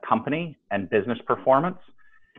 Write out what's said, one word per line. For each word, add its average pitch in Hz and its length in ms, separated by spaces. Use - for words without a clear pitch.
company 139 500
and 98 180
business 117 380
performance, 135 520